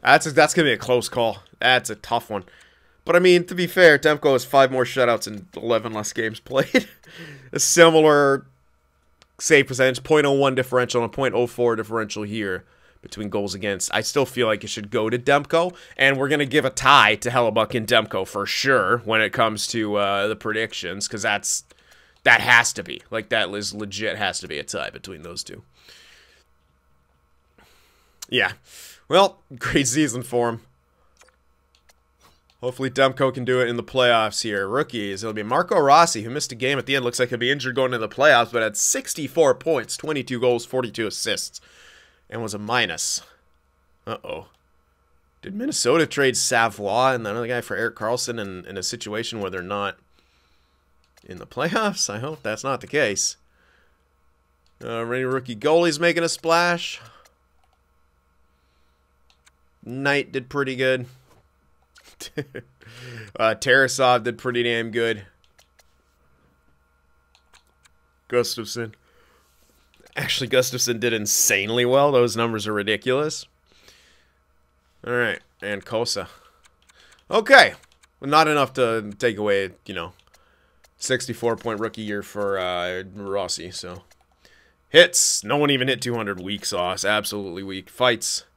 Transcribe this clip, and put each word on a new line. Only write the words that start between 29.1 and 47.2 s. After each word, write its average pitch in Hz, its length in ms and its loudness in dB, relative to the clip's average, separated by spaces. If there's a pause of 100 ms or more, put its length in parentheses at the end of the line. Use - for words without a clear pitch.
<laughs> 127 100 -20
great - 300 0
season 123 340 -2
for 120 280 -2
him. 117 100 -8 (2000)
Hopefully 127 300 -4
Demko 131 440 2
can 123 100 -8
do 127 160 2
it 123 80 2
in 120 60 -2
the 120 80 -6
playoffs 117 600 2
here. 101 260 -4
Rookies, 107 560 -6
it'll 113 100 -6
be 107 80 -6
Marco 170 380 0
Rossi, 143 420 6
who 113 80 -10
missed 139 220 -8
a - 20 -14
game 127 240 -2
at 123 80 -6
the 135 80 -2
end. 131 100 0
Looks 120 140 -4
like 123 120 0
he'll 123 80 -6
be 120 120 -2
injured 131 240 -4
going 131 180 0
into 110 140 -4
the 104 80 -10
playoffs, 120 380 4
but 117 100 0
had 107 140 -2
sixty-four 151 800 0
points, 135 400 -4
twenty-two 131 420 -6
goals, 120 260 2
forty-two 117 440 -4
assists, - 520 -6 (680)
and 110 100 -8
was 110 140 -8
a 101 60 -10
minus. 107 600 -2 (840)
Uh-oh. - 400 -12 (960)
Did 95 140 -12
Minnesota 143 500 0
trade 131 300 0
Savoie 117 800 0
and 113 120 -6